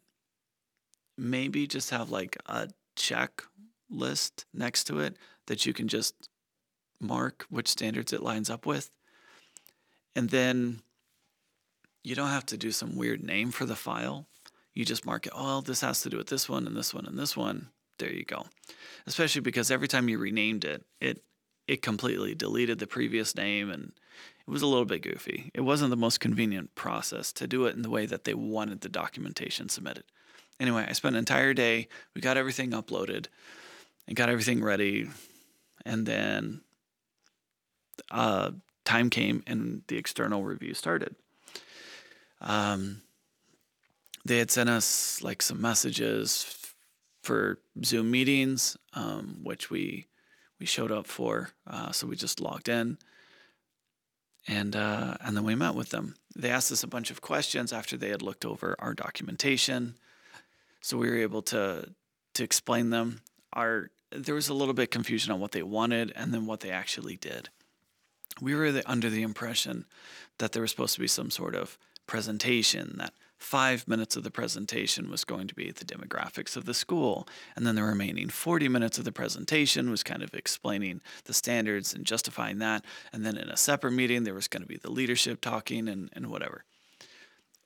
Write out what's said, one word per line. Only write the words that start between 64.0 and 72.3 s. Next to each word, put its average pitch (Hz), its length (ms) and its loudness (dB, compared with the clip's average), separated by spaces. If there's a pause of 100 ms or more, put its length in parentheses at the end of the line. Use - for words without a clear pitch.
there 143 240 -4
was 147 140 0
a 143 40 -2
little 135 220 2
bit 123 160 2
confusion 117 400 0
on 92 80 0
what 101 140 -4
they 87 100 -2
wanted 113 520 2
and 117 160 -4
then 113 140 0
what 110 140 -4
they 98 100 -8
actually - 460 -4
did. - 340 -10 (880)
We 135 140 0
were 151 180 6
the, 135 200 2
under 117 180 4
the 110 140 2
impression 113 640 -2 (520)
that 113 140 0
there 113 100 0
was 110 80 0
supposed - 260 0
to 123 60 -4
be - 60 2
some - 240 0
sort - 240 -2
of - 240 -6 (280)
presentation, 107 920 2